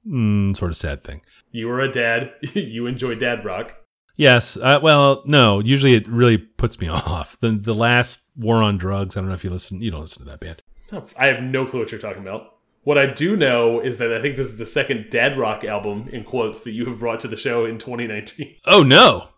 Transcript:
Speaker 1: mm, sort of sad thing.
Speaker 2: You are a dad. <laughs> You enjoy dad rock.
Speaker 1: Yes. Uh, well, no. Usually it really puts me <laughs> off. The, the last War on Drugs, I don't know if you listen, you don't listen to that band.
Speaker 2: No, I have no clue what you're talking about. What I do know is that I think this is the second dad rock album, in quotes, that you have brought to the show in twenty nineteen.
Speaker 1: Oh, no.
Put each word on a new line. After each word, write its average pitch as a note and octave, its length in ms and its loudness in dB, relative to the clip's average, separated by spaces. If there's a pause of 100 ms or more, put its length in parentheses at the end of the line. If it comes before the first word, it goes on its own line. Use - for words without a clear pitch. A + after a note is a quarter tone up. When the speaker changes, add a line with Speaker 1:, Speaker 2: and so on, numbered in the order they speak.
Speaker 1:
mm, G#2 480 0
sort F2+ 160 -4
of D#2+ 60 -8
sad D2 260 -8
thing. - 200 -16 (280)
Speaker 2:
You A#2 200 -10
are B2 100 -4
a C3+ 100 -2
dad. A#2+ 400 -2 (120)
<laughs> C#3+ 120 -12
You A#2+ 320 -6
enjoy B2 280 -6
dad A#2 300 -4
rock. G2+ 300 -10 (420)
Speaker 1:
Yes. B2+ 400 4
Uh, C3+ 260 4
well, C#3+ 440 6
no. A#2+ 340 6
Usually C3+ 340 4
it A2 140 2
really A#2 300 4
puts - 420 -4
me F2 80 -4
<laughs> - 0 -
off. D#2 520 -6
The, A2+ 120 0
the G#2+ 220 -2
last A#2+ 460 0 (160)
War A#2 260 0
on G#2 160 2
Drugs, F#2+ 380 -4
I G2+ 40 -4
don't F#2+ 80 -6
know F#2+ 60 -4
if F2+ 100 -10
you F#2+ 60 -4
listen, F2+ 300 -10
you A2+ 100 -6
don't D#2 120 -10
listen D2 220 -14
to C#2 60 -18
that D2 100 -18
band. D#2+ 220 -16 (300)
Speaker 2:
No, G3+ 120 -14 (120)
I C3 100 2
have B2 160 0
no C3 240 -2
clue C3 140 -6
what A2 120 -6
you're G#2+ 80 -12
talking G2 220 -12
about. G2 320 -14 (280)
What C#3+ 160 2
I C#3 80 4
do E3 300 -2
know A#2+ 440 2
is B2 180 -6
that A#2 140 -2
I A2+ 80 -4
think C3+ 160 -4
this B2+ 140 -6
is A2 80 -16
the A2+ 80 -10
second B2+ 440 -4
dad C3 280 0
rock G#2+ 260 -4
album, G#2 480 -6
in A#2 120 -12
quotes, A2 360 -6
that A#2 120 -12
you A#2 140 -6
have A#2+ 120 -10
brought A#2 220 -4
to - 80 -10
the B2 80 -10
show A#2+ 300 -2
in A2+ 120 -8
twenty A#2+ 280 -8
nineteen. G#2+ 480 -12 (120)
Speaker 1:
Oh, F#3 160 8
no. C#3+ 560 6